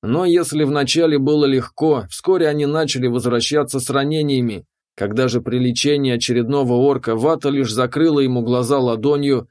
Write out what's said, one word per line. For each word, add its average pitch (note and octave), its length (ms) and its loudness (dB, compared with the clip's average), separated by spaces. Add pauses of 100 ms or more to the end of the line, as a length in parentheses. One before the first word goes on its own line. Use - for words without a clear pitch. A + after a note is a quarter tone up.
Но C#3+ 220 -2
если E3+ 400 2
вначале D3 540 2
было D3 280 2
легко, C3+ 640 0
вскоре F3 380 0
они D3 180 0
начали C#3 400 -2
возвращаться B2 760 0
с B2+ 100 -6
ранениями. C3+ 760 0 (320)
Когда A2 320 -2
же A#2 120 -2
при A#2+ 180 -4
лечении C3 540 0
очередного A#2+ 640 0
орка B2 420 0
Вата D3 340 0
лишь C3+ 220 -2
закрыла C#3+ 480 0
ему B2+ 220 0
глаза B2 360 0
ладонью C3 720 0